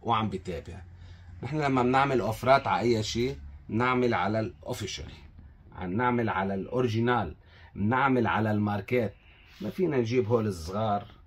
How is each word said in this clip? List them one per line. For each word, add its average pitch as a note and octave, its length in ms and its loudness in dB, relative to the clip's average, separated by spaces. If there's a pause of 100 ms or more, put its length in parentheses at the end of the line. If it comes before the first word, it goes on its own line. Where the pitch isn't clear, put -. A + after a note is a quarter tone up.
وعم A2 280 0
بيتابع. F2+ 520 -8 (600)
نحن C#3+ 140 -4
لما C3+ 260 2
بنعمل C3+ 380 4
اوفرات A2+ 460 4
على F#2+ 140 2
اي A2+ 220 2
شيء B2 340 -2 (320)
بنعمل B2 440 2
على G2+ 260 0
الاوفيشال، G2 720 -8 (640)
عم F2+ 180 -6
نعمل A#2+ 360 2
على F#2+ 240 -2
الاوريجينال، A2+ 840 0 (400)
بنعمل B2+ 520 2
على G#2+ 240 2
الماركات. G#2 640 0 (460)
ما - 80 -6
فينا E3 280 0
نجيب A#2 300 2
هول A2+ 200 2
الصغار G2+ 540 -2 (260)